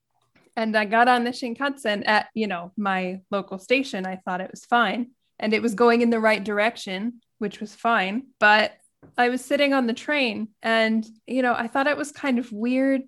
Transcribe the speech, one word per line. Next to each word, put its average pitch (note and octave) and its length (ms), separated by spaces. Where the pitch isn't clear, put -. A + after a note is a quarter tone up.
and A3 200
I G#3+ 80
got A3+ 220
on B3 160
the A#3+ 80
Shinkansen A#3+ 800
at, G#3+ 260
you A3 140
know, F3+ 280
my F#3+ 440
local G3 300
station. B3 440
I F#3 120
thought F#3 240
it F#3 100
was - 140
fine, A#3+ 480
and G#3+ 160
it G#3+ 80
was A#3 140
going A#3 260
in A#3 80
the A3+ 80
right G#3+ 240
direction, G#3 800
which G#3 220
was G#3 120
fine. A3 520
But G#3+ 320
I B3 120
was B3+ 160
sitting C#4+ 280
on C4 140
the A3+ 80
train, A#3 540
and, A3 460
you B3+ 180
know, B3 120
I A#3 140
thought C#4 180
it C#4+ 100
was C#4+ 140
kind B3+ 300
of - 100
weird C4 580